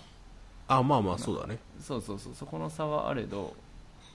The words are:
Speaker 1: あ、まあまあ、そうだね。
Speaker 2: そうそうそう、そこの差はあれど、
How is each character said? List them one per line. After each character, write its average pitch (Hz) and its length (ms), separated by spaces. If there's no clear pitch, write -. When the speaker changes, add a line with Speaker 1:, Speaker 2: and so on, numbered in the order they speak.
Speaker 1:
あ、 131 140
ま 139 140
あ 117 80
ま 92 100
あ、 85 60
そ 92 160
う - 40
だ - 60
ね。 104 140
Speaker 2:
そ 139 180
う 104 40
そ 101 140
う 101 40
そ 127 120
う、 - 20
そ 139 140
こ 160 100
の 160 140
差 156 160
は 151 220
あ 135 40
れ 127 100
ど、 98 320